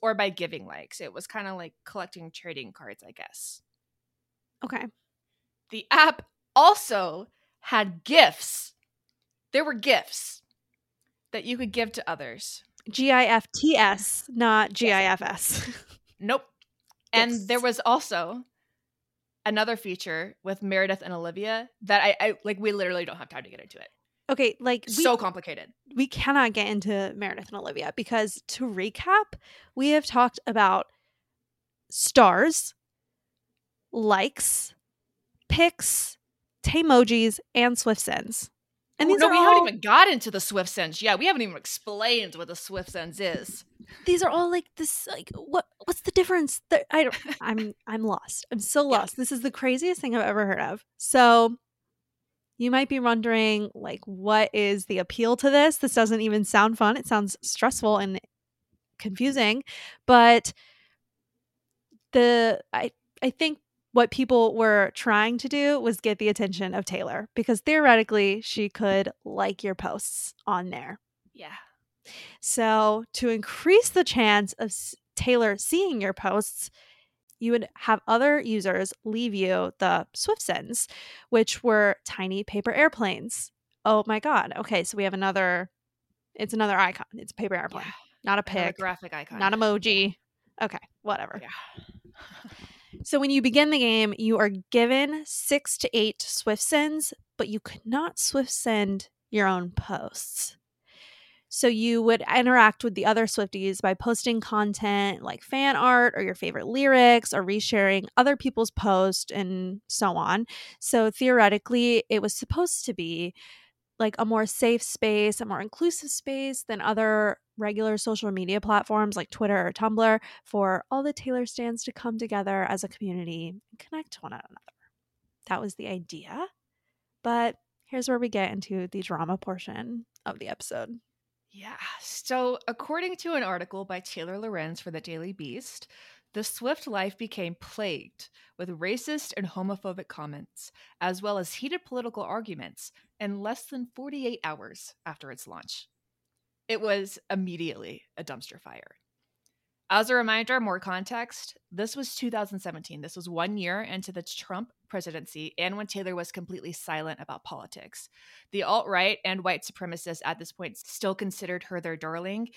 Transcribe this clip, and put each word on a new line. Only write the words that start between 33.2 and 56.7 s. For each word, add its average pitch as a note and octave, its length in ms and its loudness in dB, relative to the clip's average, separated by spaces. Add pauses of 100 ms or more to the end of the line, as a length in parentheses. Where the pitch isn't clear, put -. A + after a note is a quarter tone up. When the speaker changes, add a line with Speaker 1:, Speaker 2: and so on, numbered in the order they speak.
Speaker 2:
likes, G3+ 840 0 (760)
picks, - 680 0 (460)
Taemojis, A#3+ 760 4 (140)
and A#3+ 220 4
Swiftsends. - 720 -2 (500)
And D#4 100 4
Speaker 1:
Oh, F#4+ 40 6
Speaker 2:
these G4+ 80 4
Speaker 1:
no, D#4+ 60 8
Speaker 2:
are F#4+ 40 4
Speaker 1:
we F4+ 60 6
haven't F4 180 10
Speaker 2:
all F4 120 8
Speaker 1:
even G#3 140 -4
got C4+ 260 8
into B3 240 0
the G3 60 -4
Swiftsends. F#3 640 -4
Yeah, G#3+ 140 2
we G#3 100 -2
haven't E4+ 160 2
even F#3 160 -6
explained G#3+ 760 -4
what E3+ 120 -10
the E3+ 60 -14
Swiftsends F3 640 -12
is. - 460 -6 (400)
Speaker 2:
These F4+ 180 4
are F4 60 2
all, F4 200 2
like, F4 160 -2 (120)
this, - 340 -6
like, - 240 -14
what, D#4+ 300 -4 (200)
what's - 160 -4
the - 100 -6
difference? F4+ 580 2
The, - 160 2 (100)
I - 80 6
don't, C4 120 0 (120)
Speaker 1:
<laughs> D4 140 -8
Speaker 2:
I'm, A3 320 -4 (140)
I'm A3 160 -6
lost. - 480 -4
I'm A#3+ 80 -4
so C#4+ 240 0
Speaker 1:
Yeah. C4 160 2
Speaker 2:
lost. - 180 -6
This B3+ 140 -4
is B3+ 100 -4
the B3+ 100 -2
craziest C4 480 -2
thing A#3+ 160 -4
I've A3+ 60 2
ever G#3 240 0
heard G3 160 -2
of. F#3+ 240 -6 (120)
So, A#3 600 6 (1000)
you A#3+ 100 0
might C4 180 4
be C4+ 120 -2
wondering, A3 720 2
like, G3 320 -12
what G#3 480 2
is G3+ 320 0
the F#3 140 -2
appeal A#3 380 0
to C#4 120 4
this? D4 280 6
This - 180 -2
doesn't A3+ 260 4
even G#3+ 240 2
sound A3 320 4